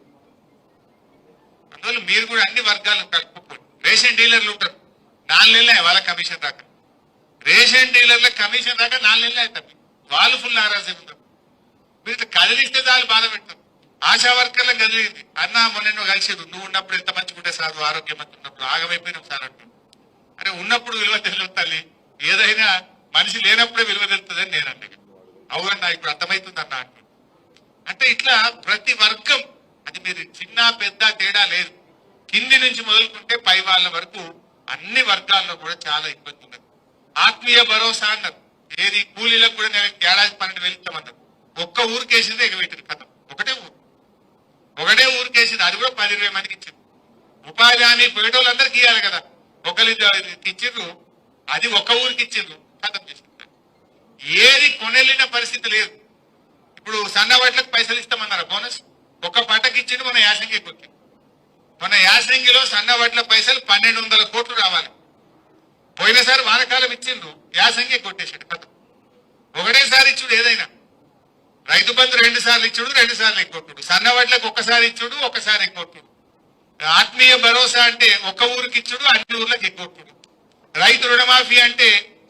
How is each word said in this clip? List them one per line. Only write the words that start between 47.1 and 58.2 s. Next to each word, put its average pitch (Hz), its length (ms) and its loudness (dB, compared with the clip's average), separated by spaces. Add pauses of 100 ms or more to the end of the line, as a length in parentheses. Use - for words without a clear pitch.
ఉపాధి 233 380 2
హామీ 240 180 6 (100)
పోయేటోళ్ళందరికీ 240 640 0
ఇవ్వాలి 233 260 4
కదా, 180 120 -4 (500)
ఒకరిద్దరు 208 600 0 (220)
ఇచ్చిండ్రు, 233 360 -10 (680)
అది 160 120 -2 (120)
ఒక్క 202 120 -4 (120)
ఊరికి 254 240 -4
ఇచ్చిండ్రు, 208 300 -10 (260)
కథం - 260 -10
చేసింది. - 180 -20 (1200)
ఏది 277 200 6 (140)
కొనెళ్ళిన 262 420 2 (120)
పరిస్థితి 240 400 -6
లేదు. 214 160 -2 (880)
ఇప్పుడు 214 180 -8 (180)
సన్న 220 180 2 (100)
వడ్లకు 254 320 0
పైసలు 226 280 -2
ఇస్తామన్నారు, 208 480 -6